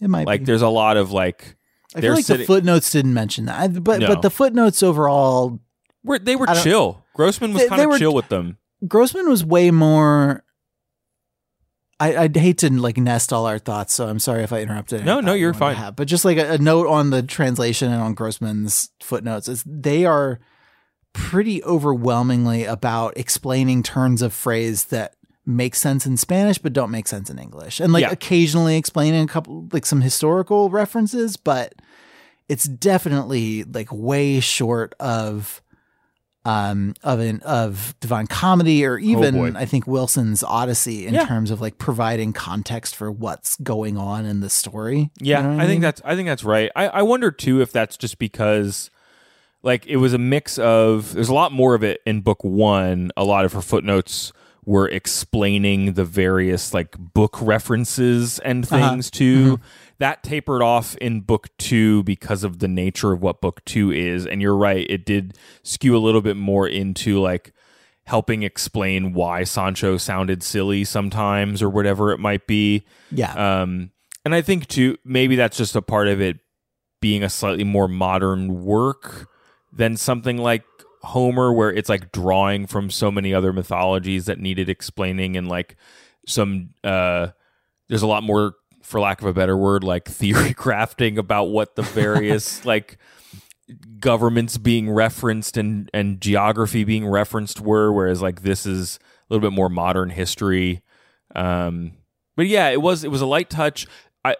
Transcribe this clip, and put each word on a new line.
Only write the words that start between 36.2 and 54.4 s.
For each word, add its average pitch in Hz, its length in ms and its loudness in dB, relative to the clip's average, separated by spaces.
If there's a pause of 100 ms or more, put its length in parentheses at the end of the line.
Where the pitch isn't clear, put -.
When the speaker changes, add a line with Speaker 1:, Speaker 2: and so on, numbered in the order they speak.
Speaker 1:
um, 101 580 -2
of 127 180 -2
an, 113 240 -2
of 113 560 -2
Divine 110 260 -4
Comedy 165 580 2
or 131 100 0
Speaker 2:
Oh, 117 80 -4
Speaker 1:
even, 175 320 4
Speaker 2:
boy. 123 200 0
Speaker 1:
I 127 120 -6
think, 123 200 0
Wilson's 127 580 0
Odyssey 117 640 -2
in 113 80 -2
Speaker 2:
Yeah. 311 120 2
Speaker 1:
terms 110 240 -2
of, 110 100 -4
like, 110 180 -8
providing 113 540 -2
context 107 640 -8
for 107 140 -8
what's - 460 -8
going 107 420 -4
on 101 260 -6
in 104 160 -4
the 98 80 -6
story. 120 720 -4
Speaker 2:
Yeah, 143 200 0
Speaker 1:
You 139 60 0
know 139 100 0
what 151 60 -2
Speaker 2:
I 170 60 2
think 185 100 2
Speaker 1:
mean? 170 60 0
Speaker 2:
that's, 151 220 -2
I 151 100 -2
think 185 140 -4
that's 135 160 -4
right. 107 320 2
I, 190 120 0
I 196 140 0
wonder 240 280 2
too 131 300 0
if 123 120 0
that's 113 260 -2
just - 200 -8
because, 107 720 -2 (720)
like, 123 240 0
it 147 100 -2
was 127 180 4
a 123 40 2
mix 135 400 -2
of, 113 560 4
there's 110 140 0
a 131 60 2
lot 151 180 2
more 127 220 4
of 107 80 2
it 104 240 -2
in 107 160 0
book 101 220 0
one. 95 720 2
A 98 80 0
lot 98 200 4
of 90 100 0
her 98 80 -6
footnotes - 720 -2 (320)